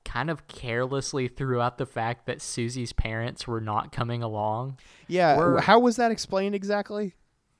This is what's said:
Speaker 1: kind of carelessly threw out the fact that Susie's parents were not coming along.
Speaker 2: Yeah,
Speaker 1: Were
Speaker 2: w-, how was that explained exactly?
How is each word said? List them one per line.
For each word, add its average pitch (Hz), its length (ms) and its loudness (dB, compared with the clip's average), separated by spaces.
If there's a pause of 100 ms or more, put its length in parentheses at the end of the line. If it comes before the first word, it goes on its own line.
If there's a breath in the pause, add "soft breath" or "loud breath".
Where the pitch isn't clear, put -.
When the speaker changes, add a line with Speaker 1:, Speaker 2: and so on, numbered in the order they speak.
Speaker 1:
kind 131 260 -2
of 156 200 -6
carelessly 127 800 -2
threw 127 320 -2
out 120 160 -2
the 139 80 -4
fact 120 400 -4
that - 160 -6
Susie's 120 500 -6
parents 113 560 -2
were 113 140 -4
not 107 320 -4
coming 120 300 -4
along. 110 560 -4 (280 loud breath)
Speaker 2:
Yeah, 165 300 4
Speaker 1:
Were 156 60 4
Speaker 2:
w-, - 180 4
how 208 180 8
was 247 160 4
that 233 160 2
explained 196 420 -2
exactly? 202 600 -4 (460)